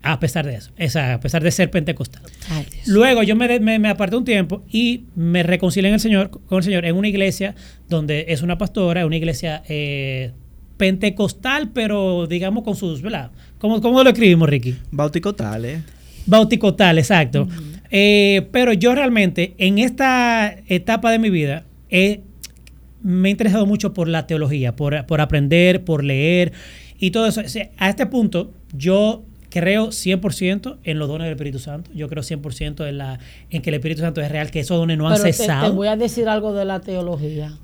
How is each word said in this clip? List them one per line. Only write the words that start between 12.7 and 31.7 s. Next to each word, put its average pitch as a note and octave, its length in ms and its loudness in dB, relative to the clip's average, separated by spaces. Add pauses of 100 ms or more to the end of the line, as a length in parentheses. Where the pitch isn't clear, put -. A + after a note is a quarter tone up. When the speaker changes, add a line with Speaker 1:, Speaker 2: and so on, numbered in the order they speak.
Speaker 1:
sus, E3 260 -6
¿verdad? E3 300 -8 (260)
¿Cómo, G#3+ 240 0
cómo B3 220 4
lo C4 60 10
escribimos, F3 380 6
Ricky? B2+ 280 0 (160)
Speaker 3:
Bauticostal, D3 760 -4
¿eh? D#3 160 -8 (440)
Speaker 1:
Bauticostal, G#3+ 760 4
exacto. C#3+ 440 2
Speaker 4:
Ujú. F3+ 80 -4 (380)
Speaker 1:
Eh, G3+ 640 4
pero B3 220 4
yo A3 220 4
realmente G#3 640 0
en G3 220 2
esta B3 760 0 (120)
etapa A3+ 440 0
de A3+ 80 2
mi A3 120 2
vida, D3+ 340 -2 (240)
eh, G3 320 2 (800)
me F#3 280 2
he - 20 2
interesado G#3+ 340 2
mucho G3+ 280 0
por E3+ 140 -2
la D#3+ 200 -2
teología, C#3 480 -2
por, C#3+ 320 -2
por D3+ 140 0
aprender, E3 640 4
por D#3 200 -2
leer E3 500 2 (460)
y F#3 120 0
todo A3 160 0
eso. G#3+ 140 -2
O - 80 -10
sea, G#3+ 280 -10
a F#3+ 120 2
este A3 160 -2
punto, G#3 460 -2 (220)
yo G3 500 0 (260)
creo G#3 440 0
cien F#3 260 -2
por F#3+ 140 -2
ciento G3 500 -4
en D#3 160 -4
los D3 80 -2
dones D#3+ 180 -6
del D#3+ 80 -6
Espíritu C#3 240 -8
Santo. D3 380 -12